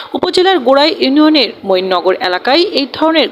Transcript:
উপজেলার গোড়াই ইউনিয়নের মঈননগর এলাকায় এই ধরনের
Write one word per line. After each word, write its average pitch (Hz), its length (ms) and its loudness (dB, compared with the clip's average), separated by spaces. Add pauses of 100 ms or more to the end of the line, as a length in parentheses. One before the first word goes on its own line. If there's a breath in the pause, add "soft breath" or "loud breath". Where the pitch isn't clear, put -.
(120)
উপজেলার 359 460 0
গোড়াই 277 400 2
ইউনিয়নের 285 520 2 (140)
মঈননগর 185 560 0
এলাকায় 185 400 -2
এই 339 320 -2
ধরনের 311 400 0